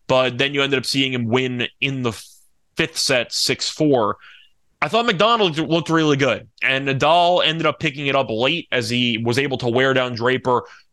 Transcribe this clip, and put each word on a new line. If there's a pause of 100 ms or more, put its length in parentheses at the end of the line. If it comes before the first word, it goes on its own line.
But
then
you
ended
up
seeing
him
win (120)
in
the (640)
fifth
set,
six
four. (640)
I
thought
McDonald
looked
really
good, (140)
and
Nadal
ended
up
picking
it
up
late
as
he
was
able
to
wear
down
Draper. (280)